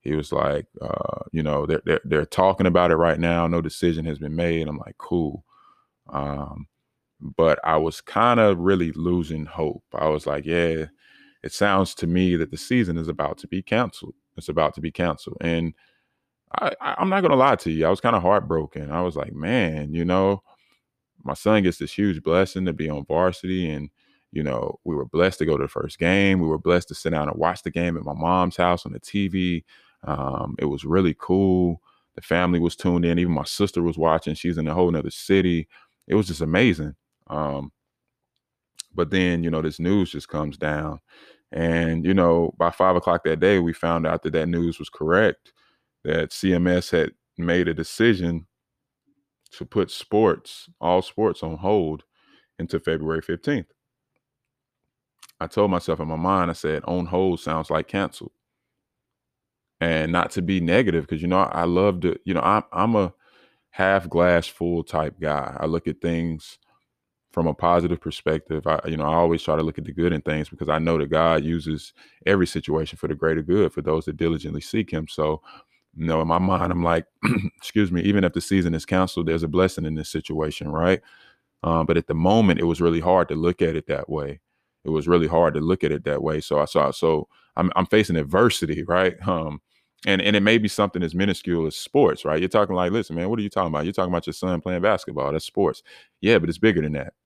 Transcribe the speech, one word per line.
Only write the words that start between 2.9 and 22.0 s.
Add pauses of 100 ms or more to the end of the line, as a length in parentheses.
it
right
now.
No
decision
has
been
made."
I'm
like,
"Cool." (640)
Um, (720)
but
I
was
kinda
really
losing
hope. (100)
I
was
like,
"Yeah, (580)
it
sounds
to
me
that
the
season
is
about
to
be
canceled. (220)
It's
about
to
be
canceled."
And (840)
I,
I,
I'm
not
gonna
lie
to
you.
I
was
kinda
heartbroken.
I
was
like,
"Man,
you
know, (800)
my
son
gets
this
huge